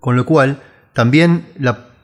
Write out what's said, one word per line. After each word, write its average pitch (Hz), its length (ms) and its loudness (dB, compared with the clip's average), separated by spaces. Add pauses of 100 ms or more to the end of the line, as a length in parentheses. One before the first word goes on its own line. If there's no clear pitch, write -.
Con 123 160 -4
lo 123 100 -2
cual, 139 340 0 (320)
también 165 540 0 (120)
la 123 300 -6 (160)